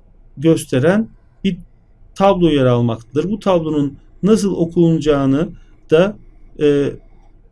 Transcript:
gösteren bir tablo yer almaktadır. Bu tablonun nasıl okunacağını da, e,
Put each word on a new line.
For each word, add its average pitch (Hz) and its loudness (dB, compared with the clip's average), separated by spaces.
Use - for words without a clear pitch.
gösteren 160 0
bir 185 -4
tablo 190 2
yer 139 2
almaktadır. 120 -2
Bu 214 -6
tablonun 156 -2
nasıl 202 0
okunacağını 160 0
da, 185 2
e, 143 0